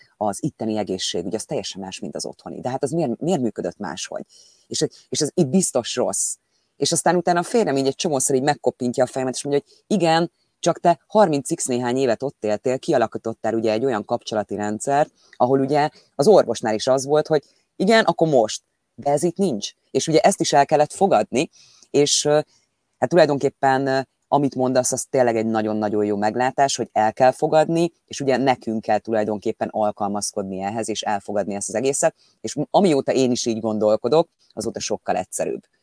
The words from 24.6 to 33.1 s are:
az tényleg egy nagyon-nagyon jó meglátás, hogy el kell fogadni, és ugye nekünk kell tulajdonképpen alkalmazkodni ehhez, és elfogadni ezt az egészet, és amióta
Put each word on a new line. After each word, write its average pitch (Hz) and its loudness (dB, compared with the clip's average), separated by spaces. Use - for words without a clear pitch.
az 127 -6
tényleg 123 2
egy 110 0
nagyon-nagyon 107 0
jó 104 0
meglátás, 123 0
hogy 117 -6
el 107 2
kell 131 4
fogadni, 160 2
és - -12
ugye 131 2
nekünk 117 0
kell 107 0
tulajdonképpen 107 -2
alkalmazkodni 101 -4
ehhez, 107 -6
és 104 -6
elfogadni 104 -4
ezt 101 -8
az 92 -6
egészet, 139 0
és - -10
amióta 156 2